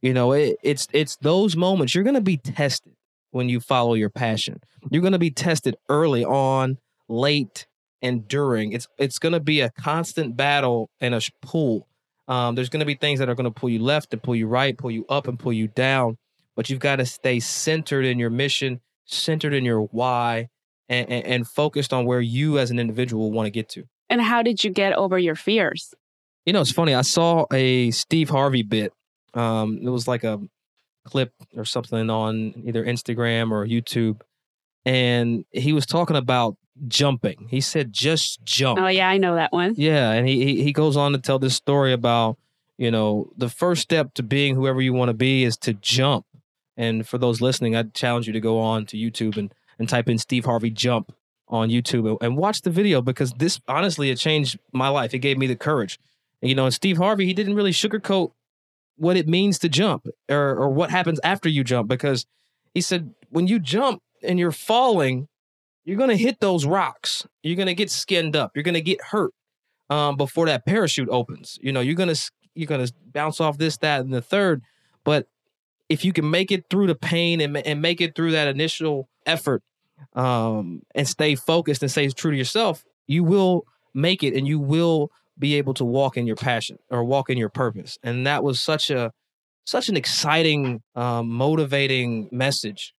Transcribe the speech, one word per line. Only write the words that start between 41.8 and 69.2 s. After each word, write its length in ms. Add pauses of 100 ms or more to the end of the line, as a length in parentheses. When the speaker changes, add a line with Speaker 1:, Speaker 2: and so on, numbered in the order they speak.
Speaker 1:
about, 460 (400)
you 140
know, 440
the 140
first 320
step 320
to 100
being 320
whoever 240
you 140
wanna 200
be 300
is 140
to 160
jump. 520 (520)
And 280
for 120
those 240
listening, 340
I 80
challenge 440
you 60
to 60
go 200
on 280
to 100
YouTube 400
and, 160 (240)
and 120
type 180
in 100
Steve 280
Harvey 240
jump 420 (380)
on 200
YouTube 400
and, 120
and 160
watch 240
the 80
video, 320
because 320
this, 340
honestly, 420
it 80
changed 420 (120)
my 160
life. 260
It 60
gave 180
me 100
the 80
courage. 420 (440)
And, 80
you 60
know, 100
and 80
Steve 240
Harvey, 280
he 80
didn't 220
really 160
sugarcoat 600 (640)
what 180
it 120
means 320
to 100
jump 380 (220)
or, 260
or 140
what 220
happens 320
after 240
you 160
jump, 240
because 380 (480)
he 80
said, 320 (160)
when 180
you 120
jump 420 (220)
and 140
you're 140
falling, 760 (580)
you're 120
gonna 200
hit 240
those 240
rocks. 600 (180)
You're 120
gonna 200
get 140
skinned 460
up. 180
You're 100
gonna 180
get 200
hurt, 300 (580)